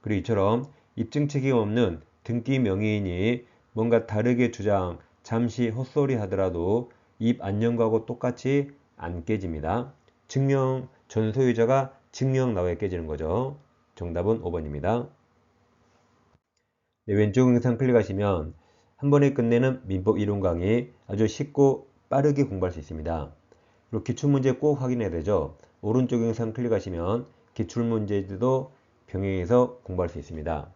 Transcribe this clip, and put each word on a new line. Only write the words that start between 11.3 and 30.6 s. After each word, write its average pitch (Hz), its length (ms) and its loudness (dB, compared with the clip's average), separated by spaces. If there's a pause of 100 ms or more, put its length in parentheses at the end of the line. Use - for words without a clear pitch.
소유자가 131 640 2 (140)
증명 131 420 0
나와야 90 220 0
깨지는 87 320 -4
거죠. 87 500 -4 (380)
정답은 87 480 -2
오 90 80 -4
번입니다. 82 560 -4 (2000)
네, 101 80 0
왼쪽 107 340 4
영상 123 280 2
클릭하시면 101 760 0 (440)
한 139 120 -2
번에 143 240 4
끝내는 123 520 2
민법 95 340 0
이론 101 200 0
강의 95 520 0 (160)
아주 107 200 0
쉽고 139 600 0 (220)
빠르게 139 340 2
공부할 95 280 -2
수 80 80 -12
있습니다. 78 540 -6 (560)
그리고 110 140 -6
기출문제 135 500 0
꼭 143 280 0
확인해야 123 280 -2
되죠. 82 480 -2 (240)
오른쪽 120 420 0
영상 113 300 -2
클릭하시면 107 720 -2 (280)
기출문제들도 110 1160 -2 (360)
병행해서 98 760 0
공부할 90 260 -4
수 78 100 -10
있습니다. 78 560 -8